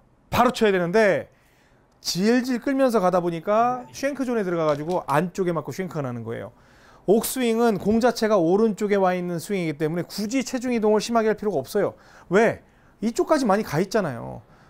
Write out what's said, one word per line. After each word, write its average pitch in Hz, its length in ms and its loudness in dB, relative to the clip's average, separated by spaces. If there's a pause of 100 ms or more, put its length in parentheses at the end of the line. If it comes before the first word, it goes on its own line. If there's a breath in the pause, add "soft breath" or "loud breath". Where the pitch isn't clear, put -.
(300)
바로 240 220 2
쳐야 214 180 2
되는데, 180 580 2 (720 soft breath)
질질 240 600 0
끌면서 269 400 0
가다 180 200 2
보니까 208 720 0
쉔크 277 320 -4
존에 233 200 -2
들어가가지고 160 600 -2
안쪽에 175 460 0
맞고 156 200 -6
쉔크가 165 280 -8
나는 120 240 -8
거예요. 113 280 -10 (540 soft breath)
옥스윙은 226 720 2
공 220 220 2
자체가 220 380 2
오른쪽에 202 560 2
와 190 180 2
있는 180 280 -4
스윙이기 170 340 -4
때문에 160 280 -2
굳이 220 420 -4
체중 247 280 -4
이동을 214 280 2
심하게 226 280 0
할 208 80 0
필요가 202 220 -4
없어요. 139 360 -2 (340 loud breath)
왜? 190 340 2 (380 soft breath)
이쪽까지 269 440 0
많이 208 200 2
가 - 160 -2
있잖아요. 131 600 -4 (280 soft breath)